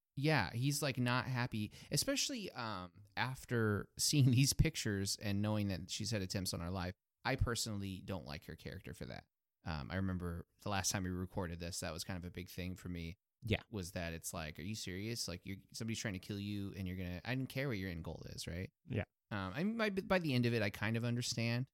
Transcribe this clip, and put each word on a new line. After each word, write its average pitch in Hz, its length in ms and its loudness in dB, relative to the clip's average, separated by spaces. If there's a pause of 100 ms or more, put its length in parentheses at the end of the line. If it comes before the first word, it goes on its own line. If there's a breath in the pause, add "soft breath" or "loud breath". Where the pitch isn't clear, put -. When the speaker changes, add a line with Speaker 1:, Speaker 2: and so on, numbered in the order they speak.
(160)
Speaker 1:
Yeah, 139 380 4
he's, 143 280 2
like, 139 180 2
not 123 260 4
happy, 120 460 0 (200 loud breath)
especially, 262 600 0
um, 98 400 -4 (260)
after 113 760 2
<laughs> - 80 -14
seeing 135 320 8
these 131 220 8
pictures 101 680 4
and 101 200 2
knowing 107 260 2
that 90 240 -4
she's 104 200 -4
had 107 120 0
attempts 92 300 -2
on 87 80 -4
her 85 100 -4
life. 90 240 -2 (300)
I 131 100 2
personally 101 680 0
don't 95 220 -4
like 73 200 -8
her 78 100 -10
character - 380 -10
for - 120 -8
that. 50 200 -10 (400)
Um, 73 260 -4
I 90 60 0
remember 87 480 -2 (180)
the 104 60 -2
last 95 220 2
time 98 120 0
we 90 80 0
recorded 90 480 -4
this, 87 220 -6
that 82 120 -4
was 82 100 -6
kind 95 140 -6
of 87 80 -8
a 87 60 -6
big 90 180 -10
thing 90 260 -6
for - 140 -10
me. 85 280 -6 (280)
Speaker 2:
Yeah. 107 120 4 (140)
Speaker 1:
Was 92 200 -4
that 85 220 -4
it's - 220 -6
like, 76 240 -6
"Are 76 40 -6
you 107 120 -4
serious? 107 520 -4
Like, 90 180 -6
you're, 95 120 -6 (160)
somebody's 113 240 -2
trying 107 160 -2
to 92 60 -4
kill 101 200 -4
you, 101 380 -4
and 95 100 -2
you're 90 100 -2
gonna," 90 280 -4
I 120 80 -2
don't 131 160 0
care 135 180 -2
what 113 120 0
your 95 100 -2
end 82 140 -4
goal 80 200 -6 (120)
is, - 120 -8
right? 85 220 -4 (180)
Speaker 2:
Yeah. - 160 0 (280)
Speaker 1:
Um, 95 240 -2
I, 156 80 0
by, 220 260 2
by 190 300 2
the 156 160 2
end 120 100 6
of 120 80 4
it, 113 80 4
I 104 80 4
kind 110 260 0
of 117 100 0
understand. 120 680 0